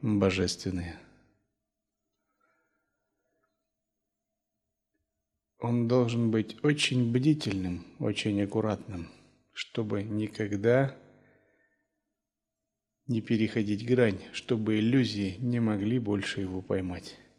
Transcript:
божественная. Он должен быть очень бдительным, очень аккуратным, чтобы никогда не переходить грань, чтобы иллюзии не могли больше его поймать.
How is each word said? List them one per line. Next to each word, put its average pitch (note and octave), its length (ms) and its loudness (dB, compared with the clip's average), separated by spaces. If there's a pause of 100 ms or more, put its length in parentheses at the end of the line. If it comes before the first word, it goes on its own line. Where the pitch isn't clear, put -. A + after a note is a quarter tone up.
божественная. F#2 960 0 (4000)
Он A#2+ 300 0
должен A#2 420 4
быть A2 340 0
очень B2+ 480 2
бдительным, A2 720 0 (140)
очень G#2 420 0
аккуратным, G2+ 680 -4 (420)
чтобы G#2 500 -4
никогда G#2+ 960 0 (2000)
не A#2 120 0
переходить G#2+ 680 0
грань, A2+ 360 2 (100)
чтобы G#2+ 460 0
иллюзии G#2+ 600 2
не A#2+ 220 -2
могли A2 380 0
больше G2+ 420 -2
его F#2 220 -6
поймать. F#2 560 -6 (200)